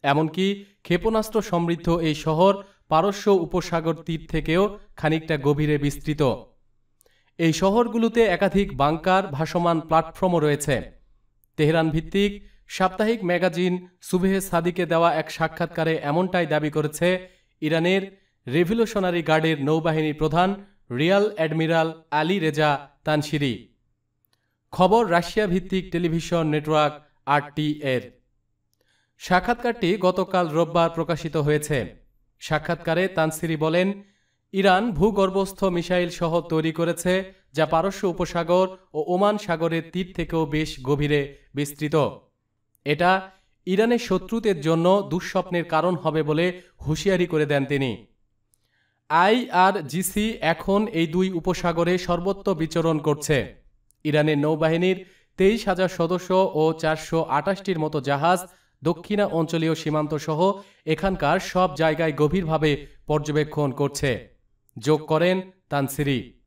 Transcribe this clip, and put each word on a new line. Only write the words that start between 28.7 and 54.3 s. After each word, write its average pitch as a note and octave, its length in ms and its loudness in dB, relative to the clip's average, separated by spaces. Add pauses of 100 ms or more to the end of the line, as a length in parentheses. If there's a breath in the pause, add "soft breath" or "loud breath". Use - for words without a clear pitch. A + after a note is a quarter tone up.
সাক্ষাৎকারটি A#3 800 0
গতকাল F3+ 520 0
রোববার E3 400 2
প্রকাশিত D#3+ 480 -4
হয়েছে। D3 580 -2 (440)
সাক্ষাৎকারে E3 680 -2
তানসিরি D#3+ 500 -2
বলেন, F3+ 460 0 (480 loud breath)
ইরান G3 400 2
ভূগর্ভস্থ F#3+ 720 0
মিসাইল F3 460 0
সহ E3+ 320 -2
তৈরি D#3+ 300 -2
করেছে, F3+ 640 -2 (200 loud breath)
যা D#3 120 2
পারস্য E3+ 420 0
উপসাগর F3 720 0 (160)
ও D3+ 140 -4
ওমান G3+ 300 2
সাগরের E3 460 -2 (100)
তীর F3+ 220 -6
থেকেও D#3+ 300 -2
বেশ D3+ 380 -4
গভীরে C#3+ 540 0 (180 loud breath)
বিস্তৃত। D3 540 -2 (760)
এটা F3+ 460 2 (340 loud breath)
ইরানের A3+ 340 2
শত্রুদের F#3+ 600 -2
জন্য E3 480 2
দুঃস্বপ্নের F3+ 540 -2
কারণ E3+ 320 0
হবে D#3+ 280 -2
বলে E3+ 380 0 (260 loud breath)
হুঁশিয়ারি F3 400 0
করে D3+ 180 0
দেন C#3 200 0
তিনি। B2+ 400 -2 (1040)
আইআরজিসি F#3+ 1300 2
এখন F#3+ 460 0
এই E3 200 0
দুই F#3 240 0
উপসাগরে E3+ 640 0
সর্বত্র F#3 580 -2
বিচরণ D#3+ 440 0
করছে। D3 560 0 (480)
ইরানের D3+ 340 2